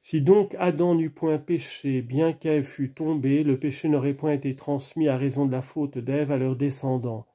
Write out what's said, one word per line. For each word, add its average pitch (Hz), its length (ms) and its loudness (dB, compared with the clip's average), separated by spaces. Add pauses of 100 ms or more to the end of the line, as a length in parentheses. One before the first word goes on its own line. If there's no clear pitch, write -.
Si 156 200 -2
donc 202 380 6
Adam 175 360 2
n'eut 160 180 0
point 156 240 0
péché, 143 640 -4
bien 147 320 0
qu'Ève 156 320 0
fût 135 260 -6
tombée, 147 520 0
le 135 140 2
péché 143 300 -4
n'aurait 143 280 2
point 151 180 -2
été 139 220 -2
transmis 143 520 -2
à 131 80 2
raison 135 300 0
de 131 80 0
la 127 80 -2
faute 139 360 -6
d'Ève 139 340 -2
à 139 60 0
leurs 131 200 0
descendants. 123 760 -4